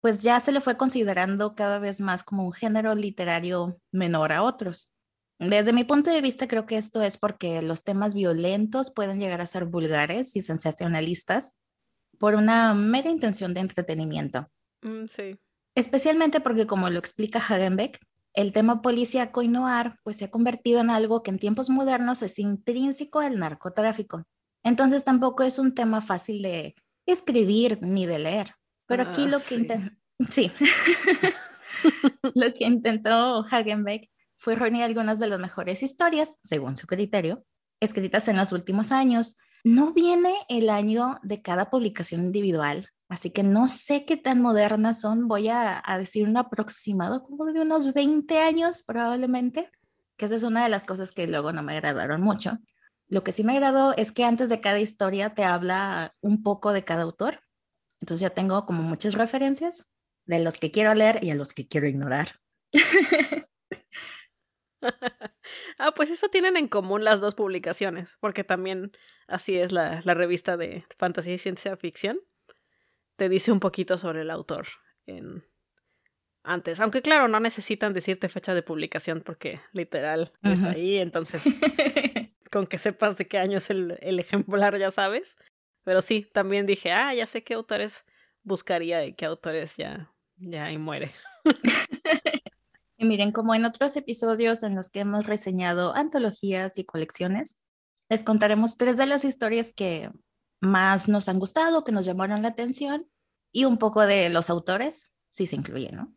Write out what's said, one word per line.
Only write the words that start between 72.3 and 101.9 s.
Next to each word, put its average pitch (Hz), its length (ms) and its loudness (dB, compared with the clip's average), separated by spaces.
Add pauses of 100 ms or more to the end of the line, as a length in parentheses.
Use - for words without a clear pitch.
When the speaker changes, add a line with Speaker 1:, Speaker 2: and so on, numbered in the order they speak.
Speaker 2:
Te 190 120 0
dice 190 240 2
un 196 80 4
poquito 185 380 -2
sobre 160 240 -6
el 156 80 -8
autor - 380 -8 (380)
en... 175 380 -16 (1000)
antes. 170 380 -6
Aunque 220 220 0
claro, 302 260 6
no 220 120 2
necesitan 220 520 -2
decirte 185 380 -4
fecha 185 240 -6
de 175 80 0
publicación 160 600 -6
porque - 380 -12 (120)
literal 160 600 -4 (100)
es 196 180 2
Speaker 1:
Ujú. 185 100 2
Speaker 2:
ahí, 180 260 0
entonces 170 460 -4
Speaker 1:
<laughs> - 920 0 (160)
Speaker 2:
con 196 160 0
que 185 120 -8
sepas 208 400 0
de 190 100 -6
qué - 100 -4
año 190 200 0
es - 100 -6
el, 180 320 -4
el 185 180 -2
ejemplar, 202 600 0
ya 190 120 0
sabes. 208 460 -2 (540)
Pero 185 120 4
sí, 214 300 0
también 202 340 0
dije, 190 260 0
"Ah, 254 200 2
ya 233 140 -2
sé - 160 -8
qué - 120 -8
autores 214 500 -6 (400)
buscaría 170 640 -2
y - 80 -10
qué - 120 -10
autores 160 500 -6
ya, - 380 -10 (220)
ya 170 300 -10
ahí 156 120 -8
muere". 156 320 -8 (340)
<laughs> - 1080 0 (440)
Speaker 1:
Y 226 100 -2
miren, 208 260 2
como 226 240 0
en 226 80 2
otros 277 320 -2
episodios 226 640 0
en 202 140 -4
los 185 120 -6
que 202 120 -8
hemos 208 260 -2
reseñado 180 720 -2
antologías 202 800 -2
y 190 60 -8
colecciones, 185 720 -6 (500)
les 220 140 0
contaremos 214 540 2
tres 247 200 2
de 269 100 2
las 277 180 0
historias 233 480 -2
que 170 400 -6 (480)
más 190 480 2
nos 208 200 2
han 185 120 0
gustado, 320 420 0
que 262 80 -6